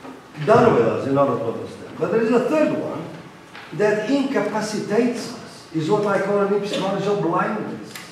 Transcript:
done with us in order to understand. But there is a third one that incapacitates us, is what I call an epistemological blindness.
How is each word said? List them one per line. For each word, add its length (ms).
done 280
with 100
us 240
in 100
order 200
to 140
understand. 480
But 120
there 100
is 100
a 160
third 320
one 260
that 360
incapacitates 1200
us, 420
is 140
what 160
I 160
call 200
an 120
epistemological 680
blindness. 680